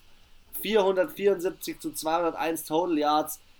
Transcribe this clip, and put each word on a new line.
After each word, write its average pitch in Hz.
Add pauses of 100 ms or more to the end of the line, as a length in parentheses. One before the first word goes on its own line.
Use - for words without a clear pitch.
(600)
vierhundertvierundsiebzig 185
zu 160
zweihunderteins 160
Total 170
Yards. 151 (200)